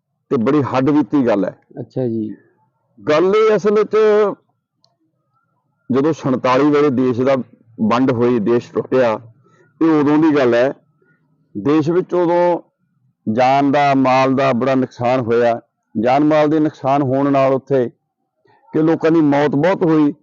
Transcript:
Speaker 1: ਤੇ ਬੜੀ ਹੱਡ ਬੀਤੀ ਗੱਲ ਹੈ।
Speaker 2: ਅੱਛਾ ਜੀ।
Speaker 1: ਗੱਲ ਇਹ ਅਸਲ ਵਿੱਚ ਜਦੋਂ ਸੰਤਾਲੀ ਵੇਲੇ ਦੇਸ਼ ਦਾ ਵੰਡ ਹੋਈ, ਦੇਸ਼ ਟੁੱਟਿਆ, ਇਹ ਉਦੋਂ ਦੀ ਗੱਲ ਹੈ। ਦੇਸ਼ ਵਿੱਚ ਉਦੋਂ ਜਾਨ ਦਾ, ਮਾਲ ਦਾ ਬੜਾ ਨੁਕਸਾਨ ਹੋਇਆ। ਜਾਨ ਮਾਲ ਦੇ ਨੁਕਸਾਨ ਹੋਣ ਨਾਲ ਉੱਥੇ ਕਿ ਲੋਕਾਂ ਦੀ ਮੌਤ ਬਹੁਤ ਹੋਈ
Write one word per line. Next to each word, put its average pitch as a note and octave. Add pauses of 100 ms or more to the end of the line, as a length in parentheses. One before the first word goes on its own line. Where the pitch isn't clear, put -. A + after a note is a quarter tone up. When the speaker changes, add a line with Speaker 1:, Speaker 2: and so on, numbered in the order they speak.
(300)
Speaker 1:
ਤੇ C#3
ਬੜੀ C#3
ਹੱਡ C3
ਬੀਤੀ C#3+
ਗੱਲ G#2
ਹੈ। - (200)
Speaker 2:
ਅੱਛਾ B2
ਜੀ। A2 (720)
Speaker 1:
ਗੱਲ E3+
ਇਹ G#3+
ਅਸਲ G3+
ਵਿੱਚ G#3 (1900)
ਜਦੋਂ C#3
ਸੰਤਾਲੀ C3
ਵੇਲੇ D3
ਦੇਸ਼ B2+
ਦਾ C3+ (460)
ਵੰਡ A#2+
ਹੋਈ, A#2+
ਦੇਸ਼ A#2+
ਟੁੱਟਿਆ, A#2 (640)
ਇਹ D#3
ਉਦੋਂ D3
ਦੀ D#3
ਗੱਲ B2
ਹੈ। B2 (840)
ਦੇਸ਼ C#3+
ਵਿੱਚ F3
ਉਦੋਂ F3 (760)
ਜਾਨ C3+
ਦਾ, C#3+
ਮਾਲ C3
ਦਾ C3+
ਬੜਾ B2+
ਨੁਕਸਾਨ B2+
ਹੋਇਆ। A#2 (420)
ਜਾਨ C3+
ਮਾਲ D3+
ਦੇ D#3
ਨੁਕਸਾਨ D3
ਹੋਣ C#3
ਨਾਲ C3+
ਉੱਥੇ B2+ (840)
ਕਿ D#3
ਲੋਕਾਂ D#3+
ਦੀ E3
ਮੌਤ C#3+
ਬਹੁਤ E3+
ਹੋਈ D3+ (120)